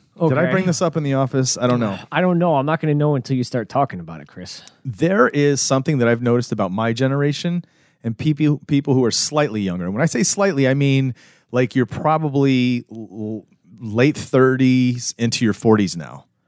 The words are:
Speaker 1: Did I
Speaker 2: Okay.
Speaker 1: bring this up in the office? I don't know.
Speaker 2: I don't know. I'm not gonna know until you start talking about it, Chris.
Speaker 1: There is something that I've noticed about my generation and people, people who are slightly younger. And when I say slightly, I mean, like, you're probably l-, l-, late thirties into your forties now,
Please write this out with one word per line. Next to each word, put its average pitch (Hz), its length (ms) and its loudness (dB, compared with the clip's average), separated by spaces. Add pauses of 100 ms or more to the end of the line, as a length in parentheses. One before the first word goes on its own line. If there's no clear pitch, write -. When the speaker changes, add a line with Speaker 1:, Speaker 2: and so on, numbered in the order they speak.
(200)
Speaker 1:
Did 151 180 2
I 156 60 2
Speaker 2:
Okay. 170 80 -2
Speaker 1:
bring 185 140 0
this 180 160 -2
up 165 140 -2
in 160 80 -2
the 139 120 -2
office? 131 420 0
I 120 100 2
don't 123 140 2
know. 98 180 -4 (100)
Speaker 2:
I 151 120 -2
don't 180 180 2
know. 170 160 2
I'm 135 100 0
not 156 140 0
gonna 151 160 0
know 147 200 2
until 131 200 -2
you 127 80 0
start 117 240 -6
talking 135 320 -2
about 80 220 -14
it, 73 80 -20
Chris. - 320 -16 (240)
Speaker 1:
There 147 420 2
is 143 320 2
something 135 380 0
that 120 100 4
I've 117 140 2
noticed 120 320 0
about 101 180 -2
my 110 220 -2
generation 143 720 -2 (380)
and 113 140 -6
people, 151 500 0
people 139 260 2
who 127 100 4
are 113 80 2
slightly 135 500 -2
younger. 92 240 -2
And 92 80 -4
when 113 100 -2
I - 20 2
say 220 180 0
slightly, 175 460 0
I 131 40 2
mean, 135 420 0 (360)
like, 123 240 0
you're 127 100 2
probably 139 1040 0
l-, 110 220 -14
l-, 107 340 -10 (340)
late 120 380 2
thirties 127 1000 2
into 117 260 0
your 104 100 2
forties 104 440 2
now, 65 280 -14 (220)